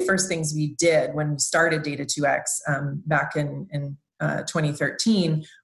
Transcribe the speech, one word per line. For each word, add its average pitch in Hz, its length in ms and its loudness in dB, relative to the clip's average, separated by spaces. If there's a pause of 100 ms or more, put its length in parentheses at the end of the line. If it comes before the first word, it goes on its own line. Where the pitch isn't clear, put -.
first 190 240 2
things 156 260 -2
we 151 240 -2
did 151 340 4
when 151 200 0
we 139 40 -2
started 160 460 2
Data 143 220 -4
two 143 200 -2
X, - 440 0
um, 143 360 -2
back 147 300 0
in, 139 360 -4
in, 143 260 -6 (240)
uh, 147 220 -2
twenty 151 280 -2
thirteen, 160 720 2 (200)